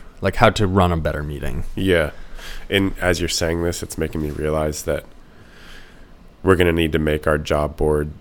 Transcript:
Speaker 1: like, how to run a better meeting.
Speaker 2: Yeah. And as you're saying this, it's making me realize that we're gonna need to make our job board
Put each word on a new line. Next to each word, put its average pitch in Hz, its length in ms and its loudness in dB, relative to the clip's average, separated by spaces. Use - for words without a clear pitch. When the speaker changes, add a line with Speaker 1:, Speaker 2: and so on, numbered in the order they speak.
Speaker 1:
like, 98 160 0
how 113 140 8
to 101 160 2
run 90 260 4
a 82 40 2
better 78 260 -2
meeting. 73 420 -4
Speaker 2:
Yeah. 87 360 2
And 98 320 2
as 87 200 2
you're 85 80 0
saying 85 340 0
this, 87 200 -2
it's - 160 -10
making 80 240 -2
me 73 80 -4
realize 76 520 -2
that 73 220 -4
we're 92 140 4
gonna 85 160 4
need 82 200 0
to 80 60 0
make 76 280 -2
our 76 120 2
job 76 380 -2
board 76 340 0